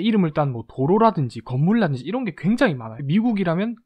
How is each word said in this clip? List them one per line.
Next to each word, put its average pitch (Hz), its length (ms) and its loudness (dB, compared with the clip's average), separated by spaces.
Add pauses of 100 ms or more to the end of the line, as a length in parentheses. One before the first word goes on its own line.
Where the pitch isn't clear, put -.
이름을 202 280 2
딴 147 180 0
뭐 117 160 -6
도로라든지 160 760 2
건물이라든지 147 600 0
이런 214 200 -6
게 190 140 -6
굉장히 214 380 0
많아요. 110 280 -12
미국이라면 196 720 0 (100)